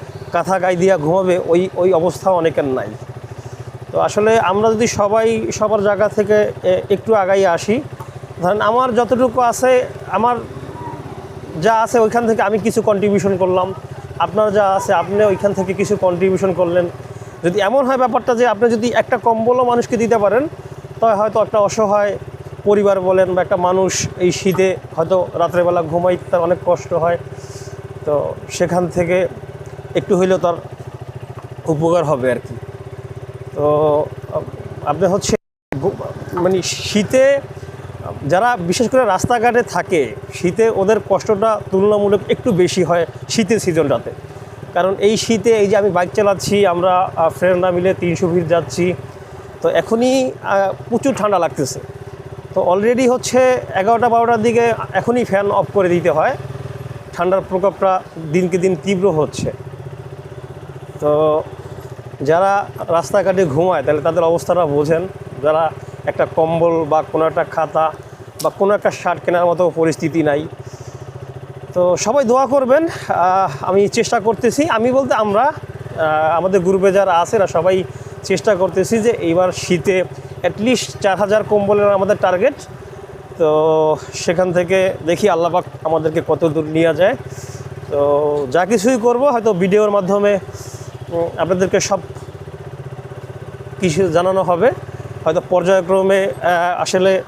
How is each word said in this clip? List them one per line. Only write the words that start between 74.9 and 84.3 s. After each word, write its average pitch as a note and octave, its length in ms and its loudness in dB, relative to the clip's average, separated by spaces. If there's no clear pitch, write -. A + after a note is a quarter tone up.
বলতে C4+ 220 2
আমরা, G#3+ 300 2
আহ, D#3+ 920 0
আমাদের F#3+ 220 2
গ্রুপে F#3+ 320 2
যারা F#3+ 280 4
আছে F3 160 0
এরা F#3+ 120 4
সবাই F3+ 360 2
চেষ্টা G3 320 0
করতেছি F#3 420 0
যে A3 140 2
এইবার F3 400 0
শীতে F3+ 520 0
at F3+ 180 -2
least A3+ 400 0
চার F#3+ 160 2
হাজার G#3 260 2
কম্বলের G3+ 480 2
আমাদের G3 300 2
টার্গেট। F#3+ 320 2
তো D#3 600 4
সেখান F3+ 400 0